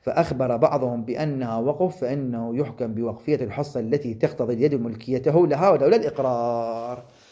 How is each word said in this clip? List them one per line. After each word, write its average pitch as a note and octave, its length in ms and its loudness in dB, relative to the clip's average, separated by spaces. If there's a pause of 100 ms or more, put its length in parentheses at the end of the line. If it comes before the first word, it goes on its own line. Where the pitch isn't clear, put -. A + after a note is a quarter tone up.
فأخبر B2+ 560 0
بعضهم B2 480 2
بأنها B2+ 540 -4
وقف، D3 380 0
فإنه A#2+ 600 -4
يحكم A#2 380 -4
بوقفية A#2 420 -2
الحصة C3+ 440 -4
التي A#2+ 340 -2
تقتضي A#2 400 0
اليد C#3 200 2
ملكيته B2+ 720 2
لها D3+ 240 4
ولولا D#3 260 6
الإقرار. A#2+ 1080 -2 (280)